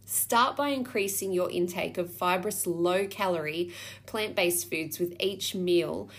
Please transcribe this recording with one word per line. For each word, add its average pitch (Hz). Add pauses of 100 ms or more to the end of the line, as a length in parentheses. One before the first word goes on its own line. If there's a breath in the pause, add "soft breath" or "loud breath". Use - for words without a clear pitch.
Start -
by 285
increasing 202
your 180
intake 175
of 175
fibrous, 185
low-calorie, 175 (340 loud breath)
plant-based 190
foods 160
with 175
each 190
meal 175